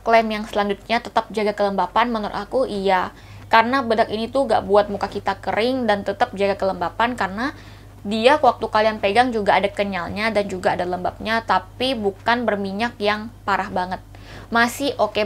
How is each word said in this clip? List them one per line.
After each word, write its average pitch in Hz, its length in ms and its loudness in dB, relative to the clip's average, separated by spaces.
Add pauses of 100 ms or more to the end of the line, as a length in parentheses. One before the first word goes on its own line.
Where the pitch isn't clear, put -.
klaim 226 240 4
yang 214 180 -4
selanjutnya, 208 540 -2
tetap - 320 -2
jaga 208 240 -2
kelembapan. 202 560 0
Menurut 214 240 -4
aku 233 320 -2
iya, 190 480 0 (320)
karena 233 340 4
bedak 226 300 2
ini 220 160 -4
tuh 254 240 0
nggak - 160 2
buat 202 240 4
muka 196 160 -4
kita 196 320 -4
kering 240 480 -2
dan 208 160 2
tetap 196 320 -2
jaga 196 240 0
kelembapan, 190 560 0
karena 208 400 -4 (480)
dia 226 400 4
waktu 233 240 2
kalian 214 320 2
pegang 233 320 2
juga 208 240 2
ada 196 160 2
kenyalnya 202 640 -2
dan 202 160 0
juga 185 240 0
ada 180 80 -2
lembabnya, 180 640 -4
tapi 247 480 0
bukan 226 480 0
berminyak 208 560 -2
yang 208 320 -2 (160)
parah 196 240 0
banget. 185 320 -4 (480)
Masih 240 480 2
oke 208 280 0